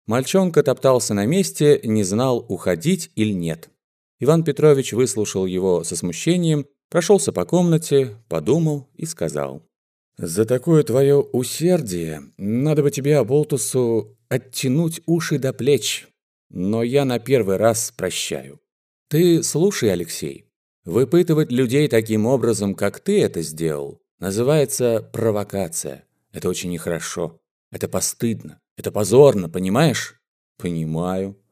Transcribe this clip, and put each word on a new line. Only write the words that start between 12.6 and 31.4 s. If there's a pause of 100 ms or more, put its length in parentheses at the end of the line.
бы
тебе,
оболтусу, (140)
оттянуть
уши
до
плеч, (400)
но
я
на
первый
раз
прощаю. (520)
Ты
слушай,
Алексей, (400)
Выпытывать
людей
таким
образом,
как
ты
это
сделал, (200)
называется
провокация. (260)
Это
очень
нехорошо. (280)
Это
постыдно. (160)
Это
позорно,
понимаешь? (380)
Понимаю. (140)